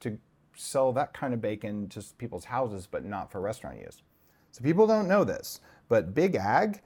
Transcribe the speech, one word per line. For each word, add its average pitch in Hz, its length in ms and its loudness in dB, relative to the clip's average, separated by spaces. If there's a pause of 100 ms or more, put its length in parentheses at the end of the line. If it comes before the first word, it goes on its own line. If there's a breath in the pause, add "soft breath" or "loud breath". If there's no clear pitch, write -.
to 107 180 -6 (380)
sell 131 380 0
that 139 200 -2
kind 131 180 -4
of 117 80 -2
bacon 107 500 -4
to 110 100 -12
s-, - 180 -16
people's 90 280 -10
houses, 117 420 -4
but 67 160 -6
not 98 260 -8
for - 100 -10
restaurant 95 380 -8
use. - 240 -18 (480 soft breath)
So - 140 -10
people 175 240 6
don't 214 180 2
know 190 160 6
this, - 380 -4 (280 soft breath)
but 101 260 4
big 170 200 4
ag 135 520 2